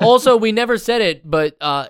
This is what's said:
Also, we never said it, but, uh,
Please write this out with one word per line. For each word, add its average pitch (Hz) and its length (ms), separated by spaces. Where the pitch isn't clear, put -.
Also, 247 360
we 220 160
never 233 260
said 233 220
it, 160 280
but, 151 320
uh, 143 280